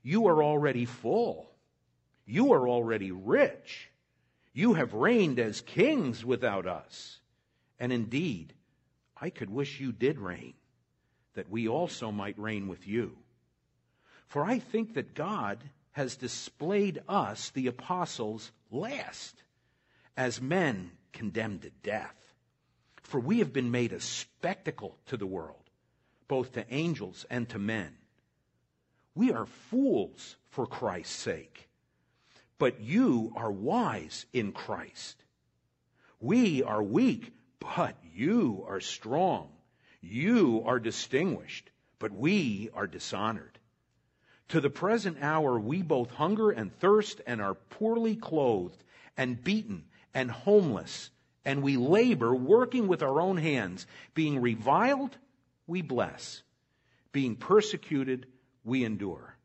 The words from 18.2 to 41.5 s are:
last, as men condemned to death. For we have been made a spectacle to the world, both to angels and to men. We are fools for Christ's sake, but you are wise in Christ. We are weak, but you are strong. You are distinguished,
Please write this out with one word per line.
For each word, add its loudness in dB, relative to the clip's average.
last, -10
as -2
men 0
condemned -6
to -16
death. -6
For -6
we 2
have 0
been 0
made 0
a -10
spectacle -8
to -8
the -4
world, -10
both -2
to -6
angels -4
and -4
to -8
men. -4
We 2
are -4
fools -2
for -4
Christ's -6
sake, -8
but 0
you 2
are -4
wise -4
in -2
Christ. -12
We 4
are 2
weak, 2
but -4
you 0
are -6
strong. -2
You 2
are 2
distinguished, -4